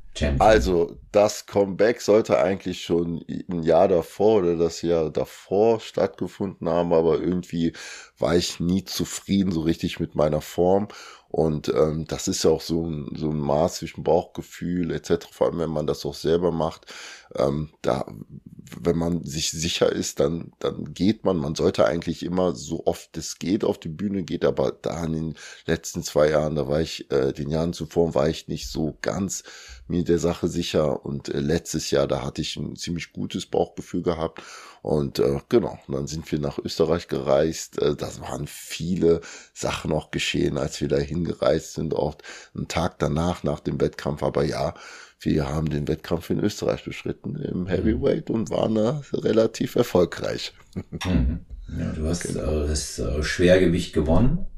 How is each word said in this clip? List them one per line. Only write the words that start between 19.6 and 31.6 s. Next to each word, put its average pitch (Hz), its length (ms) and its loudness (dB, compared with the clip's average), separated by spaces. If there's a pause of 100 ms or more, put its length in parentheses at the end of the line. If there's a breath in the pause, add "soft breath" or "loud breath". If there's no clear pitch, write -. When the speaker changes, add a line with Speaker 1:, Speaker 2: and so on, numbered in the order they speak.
Speaker 2:
ist, - 260 -4
dann, 82 400 -2
dann - 340 -6
geht - 320 2
man. 92 120 2
Man 78 180 -2
sollte 87 320 4
eigentlich 82 380 -2
immer 87 320 0
so 73 280 -8
oft - 320 -4
es - 220 -10
geht 92 240 -2
auf - 160 0
die - 100 -12
Bühne 95 360 -4
geht, 82 200 -4
aber 67 280 0
da 76 320 -6
in 80 80 -2
den 80 220 -4 (320 loud breath)
letzten - 360 -2
zwei 76 280 4
Jahren, 76 260 0
da 71 100 -2
war 71 140 0
ich, - 320 -6
äh, 67 200 2
den 71 160 -6
Jahren 82 260 0
zuvor, 82 420 0
war 71 120 4
ich - 200 -4
nicht 80 200 -6
so 78 320 -4
ganz - 440 -4 (420 loud breath)
mir 85 160 -2
der 85 160 2
Sache 85 300 -2
sicher. 80 560 0
Und, 71 240 -8
äh, 73 100 -4
letztes 78 540 -2